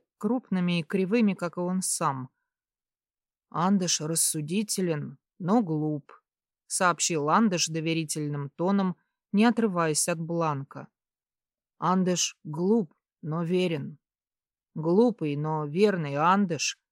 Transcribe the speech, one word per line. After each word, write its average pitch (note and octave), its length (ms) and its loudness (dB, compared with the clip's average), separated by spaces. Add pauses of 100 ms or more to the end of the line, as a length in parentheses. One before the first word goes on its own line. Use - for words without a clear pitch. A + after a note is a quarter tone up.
(180)
крупными F#3 640 0
и D#3+ 40 -2
кривыми, G3 500 2
как F3 240 -6
и - 20 -6
он F3+ 220 -2
сам. C3+ 480 -2 (1200)
"Андыш F3+ 520 0
рассудителен, D#3+ 1160 -2 (220)
но G3 220 2
глуп", D#3 500 -4 (560)
сообщил E3 640 0
Андыш F#3 380 2
доверительным D#3 840 -4
тоном, F#3+ 440 0 (360)
не G#3 140 6
отрываясь F3+ 640 2
от E3+ 120 -2
бланка. D#3 680 -4 (920)
"Андыш F3+ 640 0
глуп, F3+ 500 0 (280)
но D#3+ 220 -4
верен. E3 540 -2 (800)
Глупый, E3 600 2
но D#3 300 -2
верный E3 500 0
Андыш F3 600 2 (140)